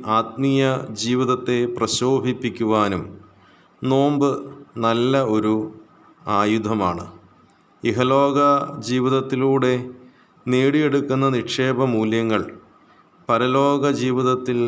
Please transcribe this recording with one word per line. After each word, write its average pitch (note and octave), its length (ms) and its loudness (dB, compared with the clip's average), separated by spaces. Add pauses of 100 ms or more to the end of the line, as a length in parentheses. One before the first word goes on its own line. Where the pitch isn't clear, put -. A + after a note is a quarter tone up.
ആത്മീയ C3 560 0 (320)
ജീവിതത്തെ B2 720 0
പ്രശോഭിപ്പിക്കുവാനും A2+ 1400 -2 (800)
നോമ്പ് C#3 480 2 (480)
നല്ല A#2+ 460 2
ഒരു A2 300 0 (760)
ആയുധമാണ്. G#2 760 0 (800)
ഇഹലോക C3 560 2 (400)
ജീവിതത്തിലൂടെ C3 920 0 (720)
നേടിയെടുക്കുന്ന C#3 840 2
നിക്ഷേപ C3 540 -2
മൂല്യങ്ങൾ A2+ 580 0 (880)
പരലോക C#3 600 2
ജീവിതത്തിൽ B2+ 760 0